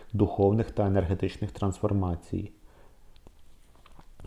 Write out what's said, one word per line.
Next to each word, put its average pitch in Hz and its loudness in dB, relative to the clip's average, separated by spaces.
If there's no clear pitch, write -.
духовних 101 4
та 104 2
енергетичних 95 0
трансформацій. 98 -2